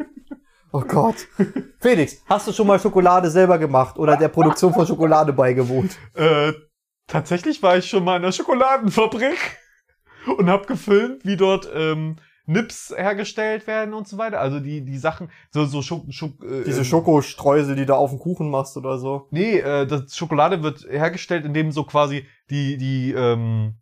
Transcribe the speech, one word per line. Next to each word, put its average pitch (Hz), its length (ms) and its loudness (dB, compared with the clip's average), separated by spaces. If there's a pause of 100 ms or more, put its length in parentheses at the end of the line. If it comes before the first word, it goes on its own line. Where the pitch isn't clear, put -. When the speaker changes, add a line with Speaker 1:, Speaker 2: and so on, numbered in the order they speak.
(720)
Speaker 1:
Oh 139 140 -2
Gott. 220 280 2 (680)
Felix, 208 460 2
hast 202 220 0
du 202 40 -2
schon 208 140 0
mal 202 120 6
Schokolade 180 520 4
selber 180 260 6
gemacht 135 420 2
oder 151 200 4
der 156 100 4
Produktion 160 460 4
von 175 120 2
Schokolade 156 460 2
beigewohnt? 127 640 0 (160)
Speaker 2:
Äh, 156 400 2 (540)
tatsächlich 175 560 -4
war 180 160 6
ich 185 100 -2
schon 185 160 0
mal 180 120 2
in 175 80 -2
einer 185 80 0
Schokoladenfabrik 254 1040 0 (1000)
und 175 140 2
hab 196 160 0
gefilmt, 226 580 0
wie 190 140 -2
dort, 190 360 2
ähm, 156 420 -4 (280)
Nips 220 500 -4
hergestellt 214 720 -4
werden 220 280 -6
und 214 120 -10
so 196 120 -14
weiter. 220 200 -6
Also 139 220 -4
die, 143 240 -8
die 135 140 -10
Sachen, 160 320 -6 (200)
so, 151 140 0
so 143 160 -4
Schok-, 160 320 -10
Schok-, - 320 -12
äh, 131 200 -8
Speaker 1:
Diese 139 160 -2
Speaker 2:
ähm, 127 40 -2
Speaker 1:
Schokostreusel, 143 880 2
die 135 120 -2
du 135 80 4
auf 135 160 2
den 135 80 -8
Kuchen 165 320 -6
machst 135 260 -4
oder 135 220 -6
so. 135 320 -8
Speaker 2:
Nee, 185 300 0
äh, 139 260 -2
das 139 280 -6
Schokolade 160 480 0
wird 151 280 -6
hergestellt, 165 560 -4
indem 156 260 -2
so 147 120 -4
quasi 143 420 -2 (240)
die, 143 260 -4
die, 131 360 -4
ähm, 113 680 -2